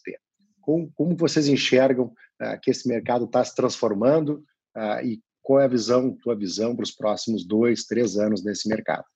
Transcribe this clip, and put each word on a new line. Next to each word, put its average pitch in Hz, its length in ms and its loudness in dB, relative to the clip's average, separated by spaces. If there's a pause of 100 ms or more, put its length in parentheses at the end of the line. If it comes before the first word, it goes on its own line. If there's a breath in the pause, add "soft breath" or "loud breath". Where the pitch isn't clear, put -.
P. 90 120 -10 (460)
Como, 160 320 -2
como 160 240 0
vocês 156 300 2
enxergam, 131 640 2 (260 soft breath)
ah, 110 160 -6
que - 140 -4
esse - 180 -2
mercado 120 380 -2
tá 123 180 0
se - 120 -12
transformando, 131 880 0 (320)
ah, 110 280 -4
e 113 180 -6 (200)
qual 135 180 4
é 139 60 6
a - 20 6
visão, 123 540 2
tua 120 140 -2
visão 104 400 -4
para 107 80 -4
os 95 80 -6
próximos 107 560 -4
dois, 110 380 2
três 110 300 -2
anos 104 280 0
nesse 104 260 -4
mercado? 107 360 -4 (100)